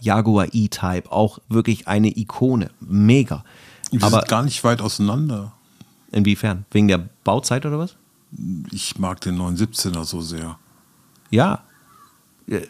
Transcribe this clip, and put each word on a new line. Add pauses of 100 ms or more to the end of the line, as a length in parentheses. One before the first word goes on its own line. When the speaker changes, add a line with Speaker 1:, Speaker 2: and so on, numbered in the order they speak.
Speaker 1:
Jaguar
E-Type,
auch (100)
wirklich
eine
Ikone. (100)
Mega. (460)
Speaker 2:
Wir
Speaker 1:
Aber
Speaker 2:
sind
gar
nicht
weit
auseinander. (580)
Speaker 1:
inwiefern?
Wegen
der (240)
Bauzeit
oder
was? (760)
Speaker 2:
Ich
mag
den
neun
siebzehner
so
sehr. (720)
Speaker 1:
Ja. (840)
Äh,